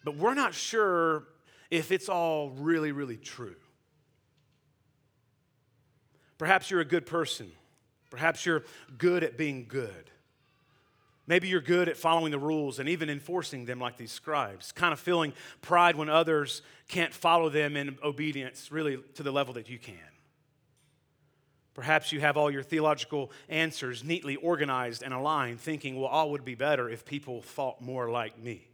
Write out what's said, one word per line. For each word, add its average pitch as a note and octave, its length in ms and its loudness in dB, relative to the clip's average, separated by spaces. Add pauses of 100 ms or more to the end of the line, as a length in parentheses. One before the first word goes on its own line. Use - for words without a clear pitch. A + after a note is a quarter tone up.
but D3 120 -6
we're A3 200 2
not B3+ 180 2
sure E3+ 720 2 (460)
if E3 200 0
it's F#3 160 0
all D#3+ 440 0
really, D3+ 400 2
really C3+ 260 -6
true. G#2+ 380 -14 (2750)
Perhaps F#3 320 4
you're F3+ 120 2
a D3+ 40 2
good E3 220 0
person. D3+ 440 -4 (600)
Perhaps D#3 340 0
you're D#3+ 180 2 (340)
good F3 260 4
at A#2+ 140 -4
being C3+ 300 -4
good. G#2+ 440 -8 (1160)
Maybe F3 200 4
you're F#3 140 2
good F3 280 4
at C#3+ 60 -2
following E3 360 4
the C#3+ 80 -2
rules D3 400 0
and C3+ 100 -2
even E3 180 -2
enforcing D3 580 -6
them B2 140 -6
like B2 180 -6
these A#2 140 -12
scribes, A#2+ 600 -4
kind F3 200 2
of C#3+ 80 -2
feeling E3 340 0 (280)
pride F3 340 6
when D3+ 140 -2
others D#3 540 2 (240)
can't E3+ 260 -2
follow E3+ 360 4
them D3 280 0
in C#3+ 260 -6
obedience C#3 680 -6
really D3+ 260 -2 (160)
to - 80 -14
the C#3 100 -4
level C3+ 220 0
that A2+ 160 -10
you B2 80 -12
can. G#2+ 180 -16 (1800)
Perhaps D3+ 360 0
you D3+ 80 -2
have D3 160 4
all D3 140 4
your C#3 140 -4
theological D3+ 680 0 (160)
answers C#3+ 560 -2
neatly C#3+ 340 -4
organized C3 680 0
and C3 100 -6
aligned, C3 480 0
thinking, C#3+ 360 -6
"Well, C3+ 100 -2
all D3+ 240 2
would C#3 120 -6
be B2 120 -8
better C3 340 2
if A2+ 160 -10
people C3+ 380 -8
thought - 360 -6
more B2+ 300 -4
like A#2 300 -4
me." A2+ 340 -12